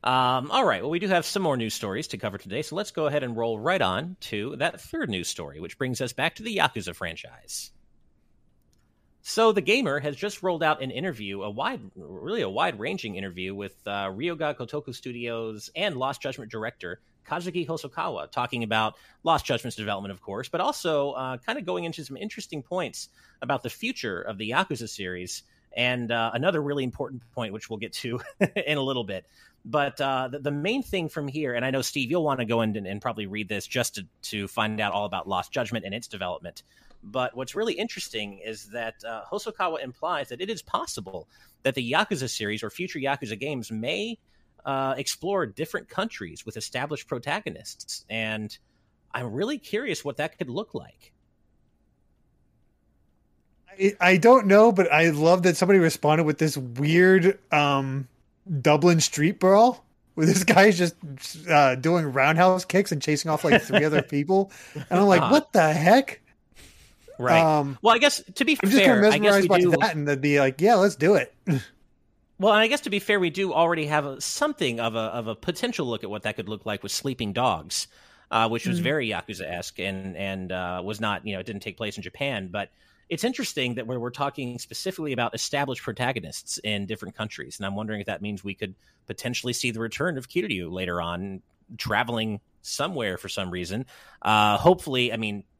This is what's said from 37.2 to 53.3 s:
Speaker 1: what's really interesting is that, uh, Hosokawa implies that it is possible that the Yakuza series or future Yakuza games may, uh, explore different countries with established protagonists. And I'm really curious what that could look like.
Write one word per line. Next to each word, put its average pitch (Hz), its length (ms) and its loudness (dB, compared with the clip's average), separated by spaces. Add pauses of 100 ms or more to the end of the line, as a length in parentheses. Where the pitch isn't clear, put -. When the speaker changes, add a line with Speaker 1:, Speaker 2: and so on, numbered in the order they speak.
Speaker 1:
what's 127 200 -10
really 220 180 -2
interesting 107 640 -8
is 107 320 -12
that, 113 240 -8 (100)
uh, 113 260 -10
Hosokawa 190 520 -6
implies 143 480 -6
that 127 100 -12
it 196 100 -8
is 202 120 -8
possible 95 680 -8 (340)
that 131 140 0
the 123 160 -4
Yakuza 151 360 0
series 104 360 -4
or 104 60 -6
future 175 280 -10
Yakuza 135 400 -4
games 135 320 -8
may, 175 480 -6 (460)
uh, 135 320 -4
explore 170 500 -4
different 143 420 -8
countries - 580 -8
with 110 100 -12
established 131 520 -8
protagonists. - 1000 -8
And 110 480 -6 (560)
I'm 123 200 -6
really 220 260 -4
curious 214 460 -6
what 143 140 -8
that 156 200 -6
could 156 100 -6
look 170 260 -8
like. - 380 -14 (2750)